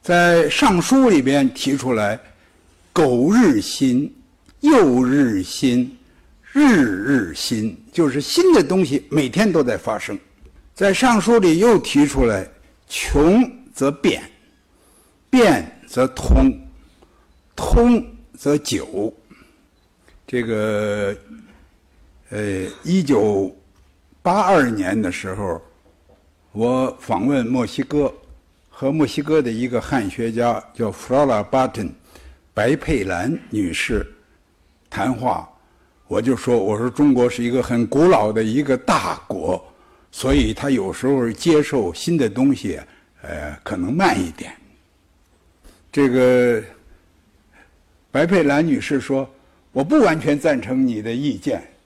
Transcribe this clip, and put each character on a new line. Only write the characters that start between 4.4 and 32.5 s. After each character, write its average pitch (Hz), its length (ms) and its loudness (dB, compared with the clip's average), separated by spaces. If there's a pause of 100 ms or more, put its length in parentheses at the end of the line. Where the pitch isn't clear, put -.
又 175 460 4
日 123 400 0
新， 127 520 -2 (560)
日 254 320 4
日 104 480 -2
新”， 107 480 -6 (120)
就 165 180 0
是 131 100 -4
新 339 320 2
的 254 80 6
东 180 240 0
西 139 240 -4
每 143 200 -2
天 196 220 0
都 160 120 0
在 117 160 -2
发 110 180 -6
生。 101 220 -10 (560)
在 196 180 0
《尚 233 280 2
书》 233 200 4
里 165 180 4
又 214 200 6
提 143 260 2
出 135 220 0
来 101 180 -2 (460)
，“穷 180 580 2 (240)
则 135 200 -2
变， - 320 -2 (1040)
变 190 560 2
则 - 220 0
通， 131 440 2 (1000)
通 233 500 4 (320)
则 147 220 0
久”。 104 560 -6 (1120)
这 123 160 -4
个， 104 720 -4 (1120)
呃， 101 340 -6 (180)
一 180 220 0
九 104 500 0 (680)
八 185 200 0
二 180 280 2
年 104 320 -2
的 92 120 -4
时 95 200 -10
候， 92 300 -6 (880)
我 127 500 -2
访 101 240 -4
问 131 220 0
墨 123 200 -2
西 - 160 -8
哥， 143 300 -2 (580)
和 135 200 -4
墨 151 160 0
西 - 140 -6
哥 151 220 0
的 120 80 -4
一 117 180 -4
个 120 100 -4
汉 110 300 -4
学 113 240 -6
家 117 300 -2 (100)
叫 113 180 -4
Flora 123 560 0
Barton， 120 440 -2 (640)